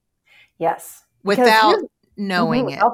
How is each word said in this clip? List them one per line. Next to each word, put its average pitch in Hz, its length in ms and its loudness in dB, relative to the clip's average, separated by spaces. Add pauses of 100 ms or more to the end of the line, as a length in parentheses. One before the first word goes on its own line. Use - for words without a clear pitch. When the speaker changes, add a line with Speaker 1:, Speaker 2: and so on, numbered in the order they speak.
(580)
Speaker 1:
Yes. - 460 -8 (200)
Because 202 220 0
Speaker 2:
without 220 300 4
Speaker 1:
here's 359 60 -6 (360)
Speaker 2:
knowing 190 480 -2
Speaker 1:
Mm-hmm, - 80 -8
without 240 200 0